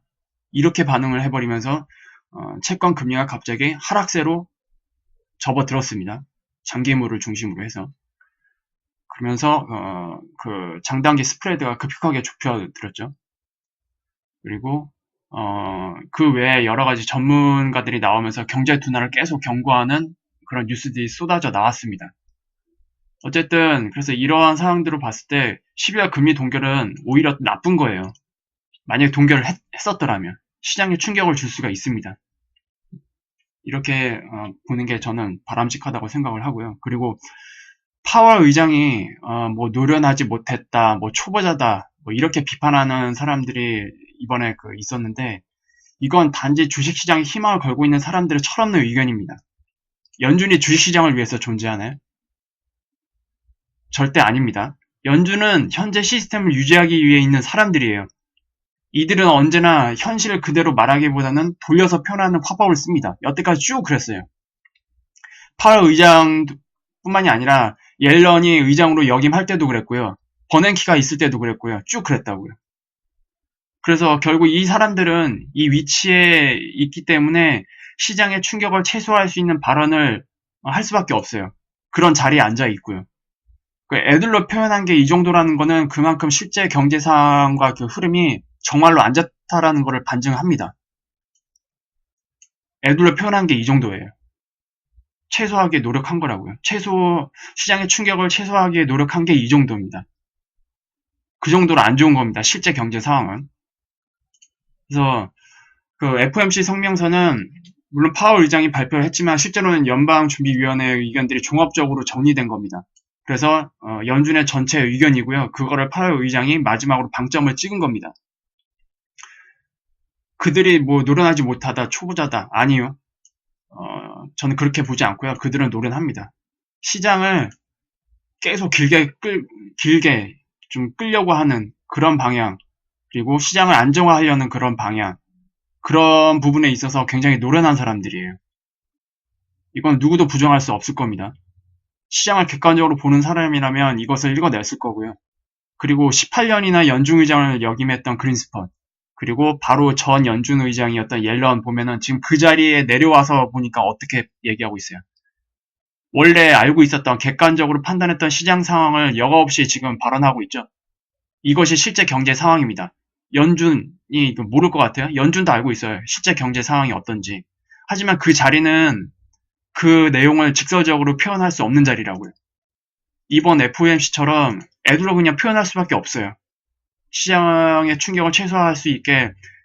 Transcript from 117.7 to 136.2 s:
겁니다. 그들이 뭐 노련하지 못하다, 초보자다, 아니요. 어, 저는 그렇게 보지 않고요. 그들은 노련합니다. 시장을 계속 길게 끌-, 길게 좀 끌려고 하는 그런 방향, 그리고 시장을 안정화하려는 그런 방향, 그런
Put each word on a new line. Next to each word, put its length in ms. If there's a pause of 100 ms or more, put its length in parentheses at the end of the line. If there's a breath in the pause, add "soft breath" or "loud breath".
겁니다. 320 (2250 soft breath)
그들이 420
뭐 240
노련하지 400
못하다, 460
초보자다, 600
아니요. 460 (720)
어, 560 (120)
저는 180
그렇게 280
보지 220
않고요. 300
그들은 340
노련합니다. 640 (500)
시장을 680 (920)
계속 300
길게 400 (100)
끌-, 240 (320)
길게 580 (340)
좀 260
끌려고 380
하는 380 (160)
그런 300
방향, 400 (540)
그리고 260
시장을 360
안정화하려는 760
그런 260
방향, 420 (640)
그런 580